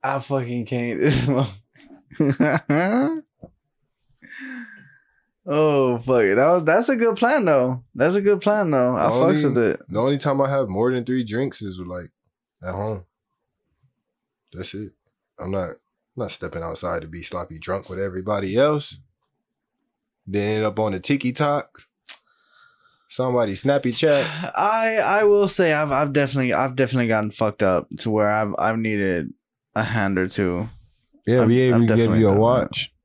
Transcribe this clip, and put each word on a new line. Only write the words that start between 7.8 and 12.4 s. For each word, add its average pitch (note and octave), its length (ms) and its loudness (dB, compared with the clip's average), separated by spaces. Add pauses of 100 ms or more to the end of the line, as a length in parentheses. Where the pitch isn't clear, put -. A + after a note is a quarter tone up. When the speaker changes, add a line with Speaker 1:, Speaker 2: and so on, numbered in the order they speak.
Speaker 1:
That's D#3+ 220 2
a G3+ 60 2
good G3+ 180 2
plan, G#3 320 0
though. B2+ 240 2
I D#2+ 120 2
Speaker 2:
The - 20 4
Speaker 1:
fucks A#2+ 140 2
Speaker 2:
only, D3+ 200 4
Speaker 1:
with C#3+ 140 2
it. A2+ 320 0
Speaker 2:
the G2 100 -4
only C3+ 180 0
time C3+ 220 -2
I C#3 100 2
have C3+ 200 -2
more G#2+ 200 0
than B2 140 -2
three B2 220 -2
drinks A2+ 360 -6
is, F#2+ 200 -10
like, F2+ 300 -12 (540)